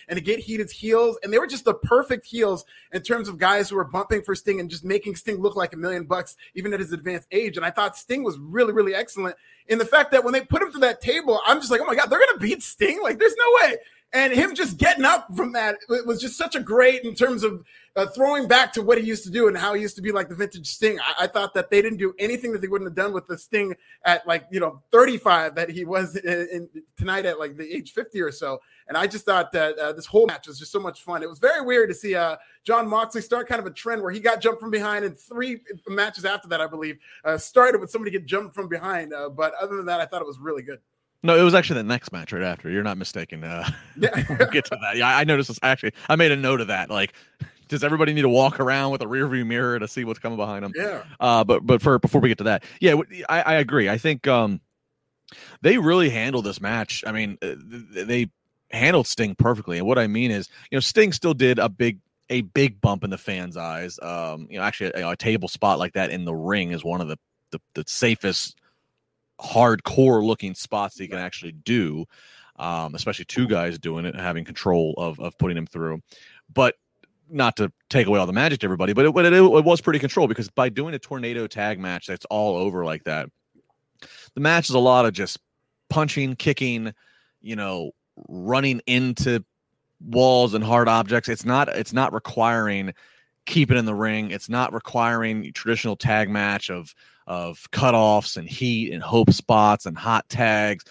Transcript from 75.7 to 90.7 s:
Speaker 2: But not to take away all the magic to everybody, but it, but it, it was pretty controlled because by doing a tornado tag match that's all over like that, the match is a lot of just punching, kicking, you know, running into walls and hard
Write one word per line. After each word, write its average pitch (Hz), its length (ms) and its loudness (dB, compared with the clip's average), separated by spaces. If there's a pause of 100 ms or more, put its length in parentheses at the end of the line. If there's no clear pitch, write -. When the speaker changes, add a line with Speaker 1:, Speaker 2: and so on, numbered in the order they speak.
Speaker 2:
But 127 220 2 (540)
not 135 280 0
to 101 140 -2 (180)
take 120 180 2
away 101 120 4
all 90 80 2
the 90 40 -4
magic 135 300 0
to 107 60 -2
everybody, 92 260 0
but 131 120 4
it, 156 80 4
but 175 120 4
it, 175 80 6
it 185 80 8
was 160 400 6
pretty 151 180 0
controlled 139 300 2
because 110 200 -4
by 127 200 0
doing 143 240 -6
a 135 60 -8
tornado 120 480 -8
tag 104 320 -4
match 90 280 -8
that's 90 180 -10
all 107 300 0
over 90 300 -2
like 80 200 -6
that, 78 220 -4 (1080)
the 139 40 -8
match 160 300 2
is 127 60 2
a 127 40 6
lot 123 260 8
of 107 80 0
just 92 260 -6 (500)
punching, 143 460 -2
kicking, 120 580 -2 (480)
you 110 140 -10
know, 92 360 -6 (380)
running 120 560 -2
into 123 580 0 (560)
walls 123 540 4
and 107 100 0
hard 117 240 4